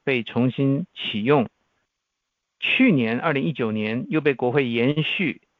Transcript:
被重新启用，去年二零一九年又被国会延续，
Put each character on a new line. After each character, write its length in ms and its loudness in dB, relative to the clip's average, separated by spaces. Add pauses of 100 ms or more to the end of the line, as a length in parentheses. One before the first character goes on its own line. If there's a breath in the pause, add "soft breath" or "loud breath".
被 180 0
重 280 0
新 440 0
启 300 -6
用， 240 2 (1120)
去 320 2
年 260 2
二 140 0
零 120 -2
一 100 -2
九 180 -2
年 380 -4
又 100 0
被 140 2
国 180 -2
会 160 2
延 340 0
续， 380 -4 (200)